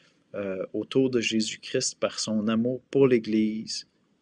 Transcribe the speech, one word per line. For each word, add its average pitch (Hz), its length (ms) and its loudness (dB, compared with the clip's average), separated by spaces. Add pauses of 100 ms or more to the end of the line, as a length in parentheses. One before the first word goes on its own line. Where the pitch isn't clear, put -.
(360)
euh, 95 380 -6
autour 131 360 2
de 123 100 2
Jésus-Christ - 800 -2
par - 200 -2
son 107 280 -2
amour 117 340 0 (100)
pour 139 160 6
l'Église, 110 800 0 (340)